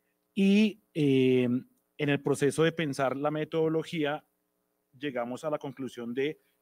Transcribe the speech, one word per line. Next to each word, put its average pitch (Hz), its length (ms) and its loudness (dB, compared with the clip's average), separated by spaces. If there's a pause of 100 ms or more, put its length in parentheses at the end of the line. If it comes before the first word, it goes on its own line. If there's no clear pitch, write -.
(340)
Y, 196 460 4 (140)
eh, 131 540 4 (500)
en 147 100 -2
el 143 140 0
proceso 143 400 0
de 165 100 2
pensar 135 440 -2
la 147 140 -2
metodología, 156 920 -2 (760)
llegamos 123 460 -6
a 151 60 -4
la 147 80 -2
conclusión 120 560 -10
de, 143 260 -4 (220)